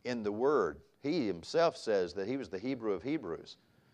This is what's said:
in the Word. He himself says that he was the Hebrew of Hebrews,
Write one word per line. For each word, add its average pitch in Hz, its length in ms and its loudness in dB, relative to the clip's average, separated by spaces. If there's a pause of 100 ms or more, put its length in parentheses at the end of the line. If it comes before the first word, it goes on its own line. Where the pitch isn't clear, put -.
in 120 180 -2
the 104 80 0
Word. 107 500 2 (220)
He 143 240 0
himself 147 500 2
says 95 380 2
that 98 140 -4
he 131 80 -2
was 110 140 -6
the 95 80 -6
Hebrew 113 340 -2
of 90 100 -2
Hebrews, 117 540 -6 (380)